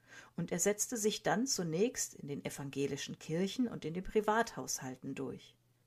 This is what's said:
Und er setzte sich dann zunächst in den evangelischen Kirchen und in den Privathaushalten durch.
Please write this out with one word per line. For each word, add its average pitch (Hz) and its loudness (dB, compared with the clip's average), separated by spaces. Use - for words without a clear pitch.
Und 170 -2
er 175 0
setzte 202 2
sich 208 2
dann 185 4
zunächst 190 2
in 143 -10
den 143 -4
evangelischen 139 -4
Kirchen 190 0
und - -6
in 156 -2
den 185 -4
Privathaushalten 143 0
durch. - -8